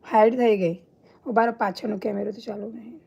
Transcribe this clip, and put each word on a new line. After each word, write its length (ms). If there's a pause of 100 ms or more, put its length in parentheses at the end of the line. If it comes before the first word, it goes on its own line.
(100)
હાઈડ 260
થઈ 200
ગઈ. 260 (440)
ઉભા 180
રહો, 80
પાછળનો 460
કેમેરો 340
તો 80
ચાલુ 320
નહીં. 340